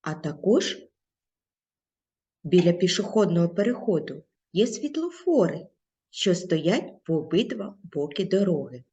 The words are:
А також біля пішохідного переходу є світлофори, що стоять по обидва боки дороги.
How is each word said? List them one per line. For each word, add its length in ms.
А 120
також 640
біля 300
пішохідного 760
переходу 760
є 140
світлофори, 1000
що 260
стоять 680
по 120
обидва 680
боки 420
дороги. 680